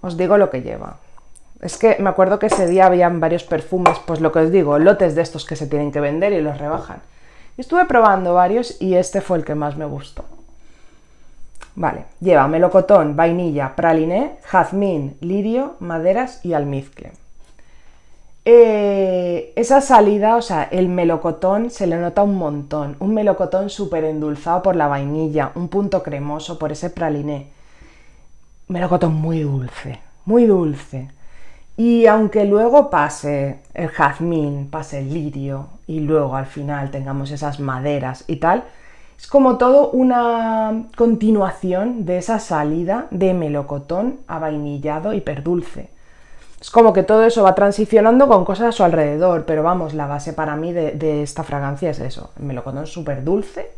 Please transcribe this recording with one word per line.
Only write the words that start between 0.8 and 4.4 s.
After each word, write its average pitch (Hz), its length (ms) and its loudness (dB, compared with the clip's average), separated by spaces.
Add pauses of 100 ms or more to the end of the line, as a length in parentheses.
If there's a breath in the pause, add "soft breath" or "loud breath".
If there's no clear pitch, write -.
Es - 160 -10
que 226 220 4
me 196 100 0
acuerdo 190 300 2
que 208 80 0
ese 185 200 2
día 185 200 6
habían 175 320 4
varios 165 240 0
perfumes, 175 640 0
pues 160 140 -4
lo 160 120 2
que 165 80 2
os 160 120 2